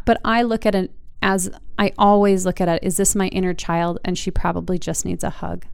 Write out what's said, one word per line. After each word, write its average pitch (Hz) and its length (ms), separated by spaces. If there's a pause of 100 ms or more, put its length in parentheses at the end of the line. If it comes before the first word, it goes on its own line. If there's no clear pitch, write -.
But - 200
I 226 180
look 226 220
at 208 100
it 185 160 (300)
as, 190 280 (280)
I 202 200
always 202 480
look 180 160
at 180 80
it, 165 120
"Is 185 140
this 196 180
my 190 140
inner 185 260
child? 170 520
And 180 120
she 185 140
probably 175 480
just - 240
needs 175 180
a 160 80
hug." - 440